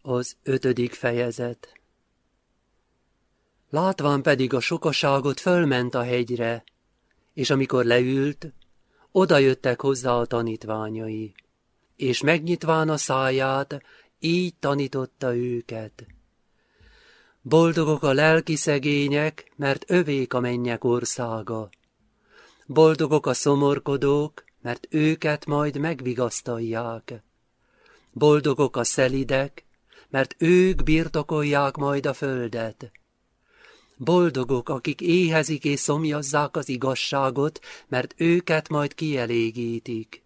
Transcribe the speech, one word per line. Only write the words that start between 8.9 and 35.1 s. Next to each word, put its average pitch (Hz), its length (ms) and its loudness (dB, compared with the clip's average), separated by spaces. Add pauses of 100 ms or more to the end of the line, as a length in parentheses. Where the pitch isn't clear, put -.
odajöttek 135 680 4
hozzá 131 320 0
a 120 140 0
tanítványai, 110 1080 -6 (600)
és 127 240 -2
megnyitván 160 680 0
a 151 80 0
száját, 135 840 -2 (360)
így 175 360 -2
tanította 135 840 -4
őket. 117 720 -6 (1400)
„Boldogok 156 600 2
a 139 100 2
lelki 156 440 2
szegények, 147 1000 -2
mert 139 340 -2
övék 147 440 0
a 123 60 0
mennyek 120 440 -4
országa. 113 840 -2 (1000)
Boldogok 151 600 4
a 127 80 0
szomorkodók, 143 1120 0 (160)
mert - 300 -8
őket 156 560 0
majd 147 320 -2
megvigasztalják. 120 1400 -4 (880)
Boldogok 143 640 2
a 120 80 0
szelidek, 135 760 0 (480)
mert 135 300 -2
ők 180 440 4
birtokolják 151 960 0
majd 143 300 -2
a 135 80 -2
földet. 117 760 -6 (1040)
Boldogok, 135 720 0
akik 139 320 -6
éhezik 160 640 2